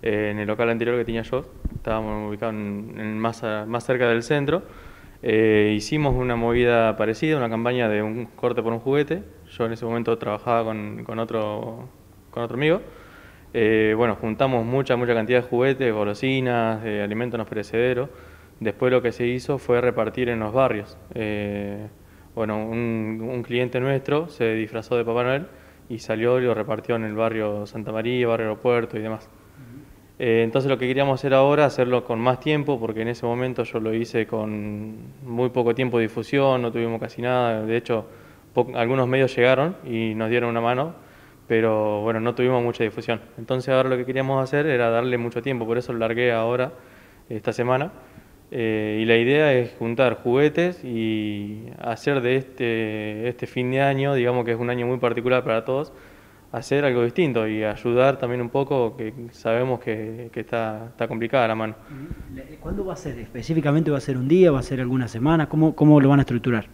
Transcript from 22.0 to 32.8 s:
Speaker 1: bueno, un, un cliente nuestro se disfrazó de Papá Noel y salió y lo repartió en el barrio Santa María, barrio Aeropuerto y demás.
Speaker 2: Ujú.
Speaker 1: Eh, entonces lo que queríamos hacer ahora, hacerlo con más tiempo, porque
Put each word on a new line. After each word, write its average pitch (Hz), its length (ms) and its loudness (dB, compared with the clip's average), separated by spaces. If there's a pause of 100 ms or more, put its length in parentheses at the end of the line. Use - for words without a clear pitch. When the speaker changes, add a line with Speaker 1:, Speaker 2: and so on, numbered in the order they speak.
Speaker 1:
bueno, 107 280 -2
un, 113 680 -4
un 123 80 -6
cliente 123 380 -2
nuestro 139 500 0
se 113 240 -2
disfrazó 110 420 -4
de 120 80 2
Papá 117 200 0
Noel 139 240 0 (420)
y 113 100 -8
salió 113 380 0
y 127 60 2
lo 120 100 2
repartió 107 440 -2
en 113 80 -4
el 107 80 -6
barrio 107 520 -2
Santa 110 280 -10
María, 120 340 0
barrio 113 200 0
Aeropuerto 117 500 0
y 107 40 -6
demás. 110 280 -8
Speaker 2:
Ujú. - 540 -20 (360)
Speaker 1:
Eh, 117 240 4
entonces 127 260 2
lo 135 80 2
que 123 80 -4
queríamos 131 320 2
hacer 135 160 0
ahora, 143 300 6
hacerlo 123 400 2
con 113 160 -4
más 123 220 2
tiempo, 147 360 0
porque 113 260 -4